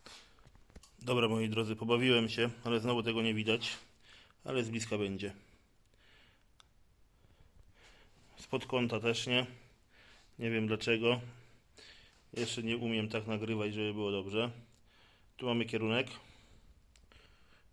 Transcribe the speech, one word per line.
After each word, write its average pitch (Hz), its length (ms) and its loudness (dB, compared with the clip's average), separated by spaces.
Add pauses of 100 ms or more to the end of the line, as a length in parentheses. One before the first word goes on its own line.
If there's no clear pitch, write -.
(1000)
Dobra, 123 260 2
moi 110 220 0
drodzy, 110 260 0
pobawiłem 117 540 4
się, 117 200 0 (140)
ale 117 160 2
znowu 117 240 0
tego 113 180 0
nie 113 120 2
widać. 110 440 0 (640)
Ale 131 200 0
z 110 60 -4
bliska 113 280 -2
będzie. 98 360 -2 (3000)
Spod - 280 -4
kąta 120 340 0
też 117 280 0
nie. 123 180 2 (920)
Nie 117 100 -2
wiem 110 180 2
dlaczego. 117 520 2 (1120)
Jeszcze 117 300 -2
nie 113 140 0
umiem 113 320 0
tak 110 180 -4
nagrywać, 107 460 -2
żeby 107 200 0
było 104 180 0
dobrze. 101 400 0 (840)
Tu 127 80 -8
mamy 117 200 2
kierunek. 113 420 0 (1700)